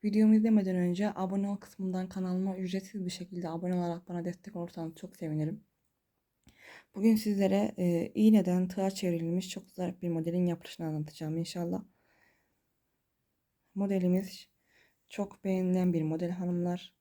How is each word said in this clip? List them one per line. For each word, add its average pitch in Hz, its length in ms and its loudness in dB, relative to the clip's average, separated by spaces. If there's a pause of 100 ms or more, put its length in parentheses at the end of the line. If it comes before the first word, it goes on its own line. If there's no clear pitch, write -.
Videomu 214 300 6
izlemeden 214 420 4
önce 180 380 2
abone 196 360 -2
ol 202 60 -4
kısmından 185 520 -6
kanalıma 185 480 -2
ücretsiz 190 480 -6
bir 180 60 -4
şekilde 175 380 -8
abone 175 260 -2
olarak 175 340 -4
bana 175 160 -6
destek 180 320 -10
olursanız 170 400 -8
çok - 200 -16
sevinirim. 156 480 -4 (1300)
Bugün 214 220 4
sizlere, 202 640 2
e, 175 360 0
iğneden 185 540 6
tığa 190 220 -2
çevrilmiş 180 600 -2
çok - 200 -14
zarif 180 320 -8
bir 175 60 -2
modelin 170 380 0
yapılışını 170 400 -4
anlatacağım 156 500 -6
inşallah. 175 480 -6 (1900)
Modelimiz 190 760 0 (600)
çok - 360 -10
beğenilen 185 480 2
bir 165 100 2
model 160 280 -2
hanımlar. 175 720 -4